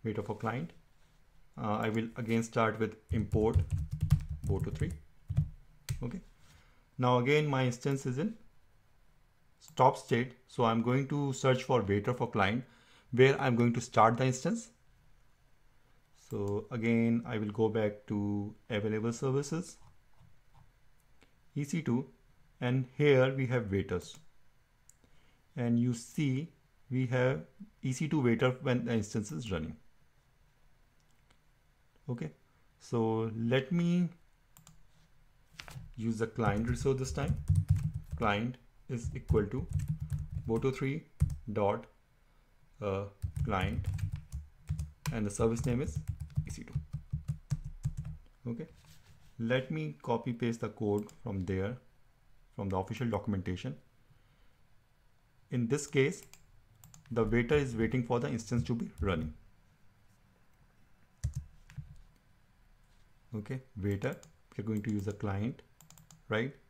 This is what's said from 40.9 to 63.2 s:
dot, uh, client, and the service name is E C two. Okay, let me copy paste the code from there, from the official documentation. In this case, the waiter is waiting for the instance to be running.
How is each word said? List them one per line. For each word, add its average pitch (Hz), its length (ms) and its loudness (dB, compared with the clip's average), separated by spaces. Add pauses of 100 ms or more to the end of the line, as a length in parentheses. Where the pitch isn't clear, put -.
dot, 104 360 2 (960)
uh, 98 240 -2 (380)
client, 95 440 0 (1200)
and 110 140 -2
the 101 60 -2
service 117 340 0
name 123 160 0
is - 160 -4 (500)
E - 40 -10
C - 120 -10
two. - 1900 -8
Okay, 135 160 -8 (680)
let 117 320 -2
me 156 320 -4
copy 120 300 -2
paste 117 300 -2
the 110 80 -4
code 104 380 -2 (160)
from 98 200 -4
there, 95 320 -2 (800)
from 101 140 -6
the 95 80 0
official 113 300 -2
documentation. 98 680 -2 (1800)
In 120 160 0
this 143 200 0
case, 143 360 2 (880)
the 117 140 4
waiter 117 300 4
is 135 200 2
waiting 113 280 2
for 120 180 0
the 143 80 -2
instance 120 340 0
to 123 120 0
be - 140 -4 (120)
running. 80 320 -2 (4000)